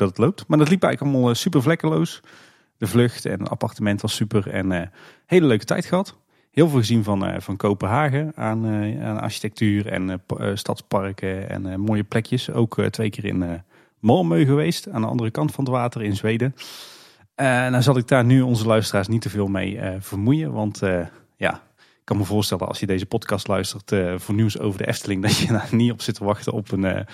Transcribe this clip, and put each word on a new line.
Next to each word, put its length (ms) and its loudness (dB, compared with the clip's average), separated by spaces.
dat 100 -4
loopt. 300 2
Maar 100 4
dat 120 6
liep 140 4
eigenlijk 300 0
allemaal, 200 4
eh, 60 0
super 220 2
vlekkeloos. 600 0
De 100 -4
vlucht 380 2
en 140 -2
het 100 -6
appartement 520 -2
was 140 -4
super 340 -2
en, 220 -2
eh, 160 -4
hele 200 6
leuke 200 4
tijd 200 -2
gehad. 320 -2
Heel 180 6
veel 100 4
gezien 240 2
van, 220 0
eh, 140 -4
van 180 -6
Kopenhagen 800 0
aan, 300 -2
eh, 420 -2
aan 120 -4
architectuur 680 0
en, 220 -2
eh, 60 -2
p-, 140 -6
eh, 140 -2
stadsparken 960 -4
en, 220 -6
eh, 60 -6
mooie 260 0
plekjes. 480 -2
Ook, 260 0
eh, 80 0
twee 240 -2
keer 160 -8
in, 180 -2
eh, 60 -4
Malmö 460 4
geweest, 460 0
aan 100 -4
de 60 -2
andere 240 -2
kant 200 -2
van 120 -6
het 100 -2
water 300 -2
in 120 -2
Zweden. 400 0
Eh, 100 -2
nou 360 2
zal 160 4
ik 100 0
daar 180 6
nu 160 8
onze 240 2
luisteraars 420 2
niet 140 0
te 80 -8
veel 180 -2
mee, 320 -2
eh, 200 -6
vermoeien, 520 0
want, 300 -4
eh, 240 0
ja, 180 -2
ik 280 -20
kan 120 0
me 60 2
voorstellen 440 0
als 120 -8
je 60 -4
deze 200 -2
podcast 420 -4
luistert, 440 -4
eh, 260 0
voor 180 -4
nieuws 240 2
over 200 -2
de 80 -2
Efteling, 340 -4
<laughs> 60 0
dat 100 4
je 100 0
daar 240 0
niet 200 4
op 100 -8
zit 140 -4
te 80 -10
wachten 300 -2
op 180 -6
een, 140 0
eh, 160 0